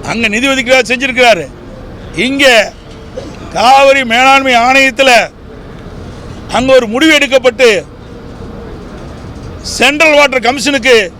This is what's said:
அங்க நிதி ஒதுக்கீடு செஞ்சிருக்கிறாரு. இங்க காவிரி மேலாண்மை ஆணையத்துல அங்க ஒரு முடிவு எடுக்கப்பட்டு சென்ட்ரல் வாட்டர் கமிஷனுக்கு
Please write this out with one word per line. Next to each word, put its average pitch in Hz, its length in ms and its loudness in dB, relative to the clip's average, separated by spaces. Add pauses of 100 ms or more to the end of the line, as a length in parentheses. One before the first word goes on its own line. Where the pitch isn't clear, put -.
அங்க 214 220 -4
நிதி 220 200 -2
ஒதுக்கீடு 262 480 0
செஞ்சிருக்கிறாரு. 240 520 2 (680)
இங்க 247 580 2 (800)
காவிரி 269 520 4
மேலாண்மை 262 500 2
ஆணையத்துல 254 760 4 (1200)
அங்க 254 220 2
ஒரு 254 140 4
முடிவு 277 260 2
எடுக்கப்பட்டு 247 720 2 (1800)
சென்ட்ரல் 294 540 0
வாட்டர் 277 240 2
கமிஷனுக்கு 240 800 0